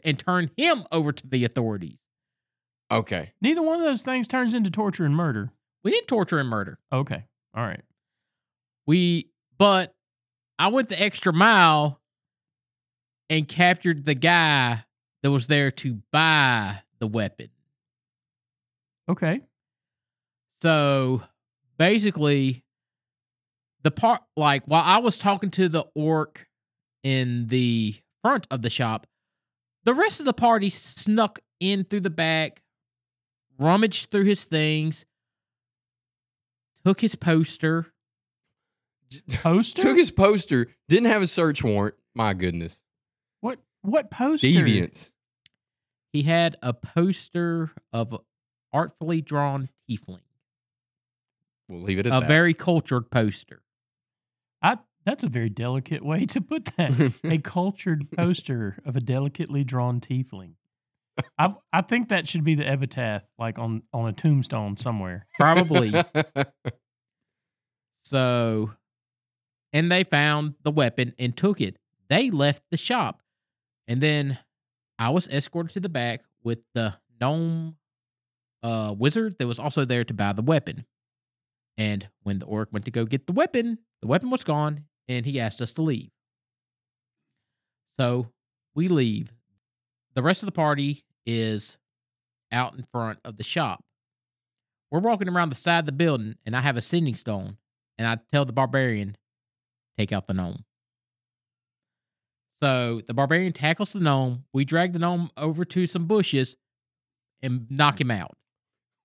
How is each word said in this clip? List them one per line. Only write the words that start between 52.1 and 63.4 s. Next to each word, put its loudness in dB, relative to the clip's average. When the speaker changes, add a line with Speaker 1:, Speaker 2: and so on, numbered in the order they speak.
Speaker 1:
A 2
Speaker 2:
that. 0
Speaker 1:
very 4
cultured -2
poster. -2
Speaker 3:
I, 2
that's -2
a 0
very -2
delicate -4
way -2
to -4
put -6
that. 0
Speaker 2:
<laughs> -10
Speaker 3:
A 0
cultured -4
poster -2
of -4
a -2
delicately -2
drawn -2
tiefling. -8
I, 2
I 2
think -2
that 0
should -2
be 4
the 0
epitaph, -4
like, -6